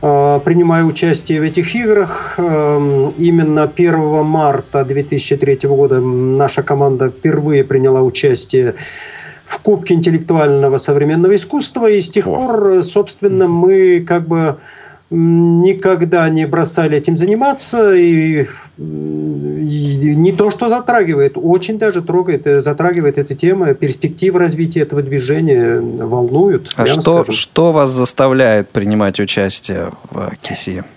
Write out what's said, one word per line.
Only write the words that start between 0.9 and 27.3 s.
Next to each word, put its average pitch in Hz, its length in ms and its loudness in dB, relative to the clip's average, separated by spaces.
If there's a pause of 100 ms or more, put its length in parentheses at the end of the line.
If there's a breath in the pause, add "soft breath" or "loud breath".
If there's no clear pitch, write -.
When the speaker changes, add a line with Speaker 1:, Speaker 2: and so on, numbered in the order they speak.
Speaker 1:
в - 20 -2
этих 165 320 -2
играх. 214 640 -2
Эм, 147 800 0
именно 156 480 2
первого 156 560 0
марта 151 600 0
две 135 180 -4
тысячи 143 340 -2
третьего 139 380 0
года 135 260 4
наша 131 640 0
команда 135 460 0
впервые 147 560 0
приняла 131 380 2
участие 127 760 0 (680 loud breath)
в - 140 -12
Кубке 190 360 0
интеллектуального 151 840 2
современного 151 560 2
искусства. 233 560 -2
И 208 100 4
с 175 80 -6
тех 196 180 -2
Speaker 2:
Во. 185 100 -4
Speaker 1:
пор, 202 480 2
собственно, 190 640 0
мы 180 580 4
как 170 220 -2
бы, 160 280 0 (540 loud breath)
м, 170 520 2
никогда 180 640 2
не 156 180 0
бросали 160 500 0
этим 156 200 0
заниматься. 226 760 0
И, 160 540 2 (320 loud breath)
м, 147 800 -8
и 147 560 -2
не 165 180 4
то, 208 180 2
что 220 180 -4
затрагивает, 202 680 2
очень 185 440 0
даже 202 240 0
трогает, 175 440 -2
э, 143 140 2
затрагивает 147 580 -2
эта 143 160 -4
тема. 175 400 0
Перспективы 175 640 -2
развития 165 420 0
этого 143 220 -2
движения 135 760 0
волнуют, 120 960 -2
Speaker 3:
А 117 80 0
Speaker 1:
прямо 139 160 0
Speaker 3:
что, 165 220 2
Speaker 1:
скажем. - 100 -4